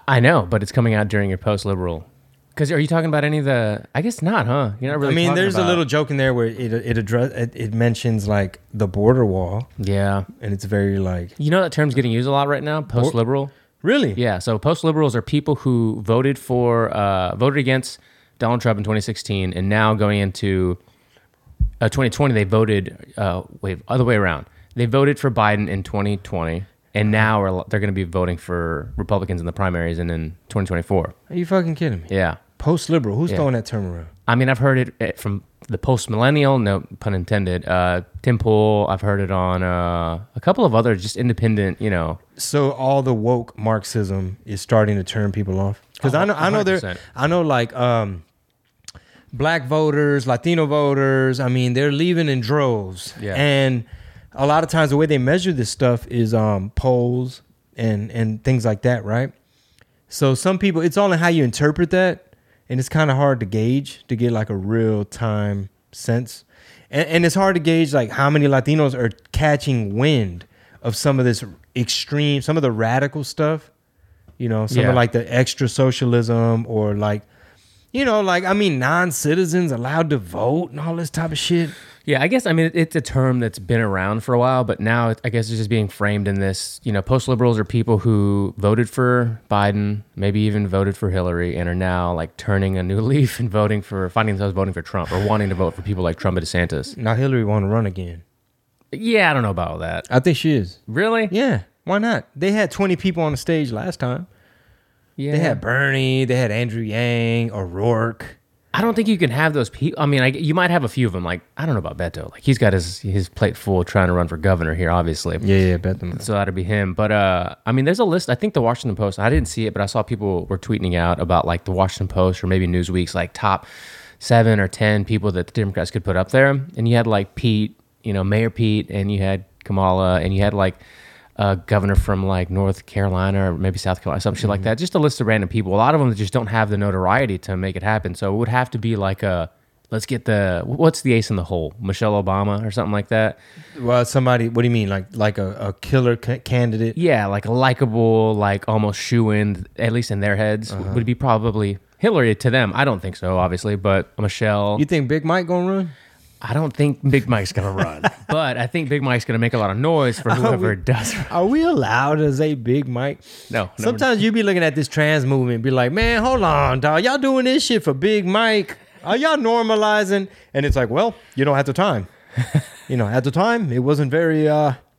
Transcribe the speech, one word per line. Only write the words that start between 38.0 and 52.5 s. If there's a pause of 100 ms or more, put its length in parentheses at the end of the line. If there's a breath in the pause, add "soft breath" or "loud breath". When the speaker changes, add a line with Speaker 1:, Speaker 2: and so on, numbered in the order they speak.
Speaker 1:
Tim
Pool.
I've
heard
it
on,
uh, (160)
a
couple
of
other
just
independent,
you
know. (180)
Speaker 2:
So
all
the
woke
Marxism
is
starting
to
turn
people
off? (200)
'Cause
Speaker 1:
Oh,
Speaker 2:
I
know,
I
know
there,
Speaker 1:
a
hundred
percent. (140 loud breath)
Speaker 2:
I
know,
like,
um, (1080 soft breath)
black
voters,
Latino
voters,
I
mean,
they're
leaving
in
droves.